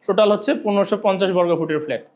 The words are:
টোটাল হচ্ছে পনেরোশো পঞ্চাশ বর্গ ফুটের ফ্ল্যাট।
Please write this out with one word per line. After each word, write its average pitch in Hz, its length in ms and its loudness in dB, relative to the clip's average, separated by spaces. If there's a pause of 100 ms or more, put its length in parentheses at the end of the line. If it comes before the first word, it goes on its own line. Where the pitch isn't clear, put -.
টোটাল 208 240 4
হচ্ছে 214 240 0
পনেরোশো 202 420 0
পঞ্চাশ 190 340 0
বর্গ 175 260 2
ফুটের 156 220 -2
ফ্ল্যাট। 143 220 -6 (140)